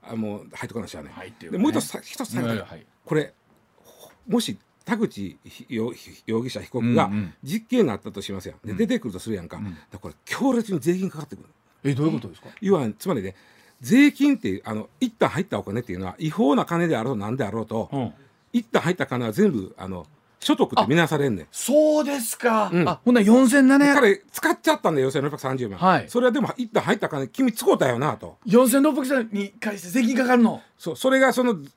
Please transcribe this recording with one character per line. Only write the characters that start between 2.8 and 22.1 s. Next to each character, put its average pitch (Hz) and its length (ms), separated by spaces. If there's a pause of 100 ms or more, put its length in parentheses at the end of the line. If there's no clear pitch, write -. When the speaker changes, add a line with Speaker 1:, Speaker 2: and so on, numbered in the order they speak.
Speaker 1:
こ 151 100
れ、 151 180 (920)
も 240 140
し 127 180 (280)
田 240 120
口 101 400 (300)
容-、 117 240 (340)
容 110 180
疑 131 60
者 101 120
被 - 80
告 120 240
が 147 140
Speaker 2:
う - 20
ん、 - 20
う 101 60
ん。 92 160 (100)
Speaker 1:
実 185 260
刑 247 120
に 180 80
な 104 60
っ 95 40
た - 140
と 98 80
し 101 100
ま 98 80
す 95 80
や 78 80
ん。 - 100
で、 107 60
Speaker 2:
う 95 40
ん。 - 20
Speaker 1:
出 214 100
て 240 120
く 127 100
る 95 40
と 90 60
す - 100
る 110 60
や 92 60
ん 85 80
か。 - 80
Speaker 2:
う - 20
ん。 107 60
Speaker 1:
だ 98 60
か 82 60 (140)
ら - 80
こ - 80
れ 80 60 (100)
強 262 300
烈 226 180
に 175 80
税 156 160
金 185 140
か 143 80
か 156 80
っ - 20
て - 80
く - 80
る。 - 60 (340)
Speaker 2:
え、 139 100
ど 135 100
う - 20
い 156 60
う - 20
こ 147 80
と 104 80
で 82 60
す - 60
か？ - 60 (140)
Speaker 1:
要 196 140
は、 135 120 (100)
つ - 120
ま 175 60
り 110 60
ね、 95 140 (460)
税 262 320
金 285 240
っ - 20
て - 80
い 95 120
う、 - 40
あ 110 100
の、 107 140 (140)
一 247 100
旦 - 160
入 139 160
っ - 20
た 104 140
お 98 40
金 101 180
っ - 20
て - 80
い 87 60
う - 20
の 95 60
は 92 140
違 156 100
法 254 260
な 208 80
金 170 240
で 156 80
あ 110 80
ろ 127 80
う - 40
と 104 40
何 107 160
で 135 80
あ 101 80
ろ 113 120
う - 20
と、 110 260
Speaker 2:
う 143 60
ん。 123 160 (400)
Speaker 1:
一 233 100
旦 - 180
入 170 120
っ - 20
た 135 120
金 123 180
は 110 80
全 196 180
部、 95 260
あ 95 120
の、 90 180 (320)
所 - 160
得 - 160
っ - 120
て - 40
見 135 80
な 165 120
さ 156 100
れ 143 120
ん 110 60
ね 85 60
ん。 76 40
Speaker 2:
あ、 - 60
そ 302 500
う - 20
で 285 160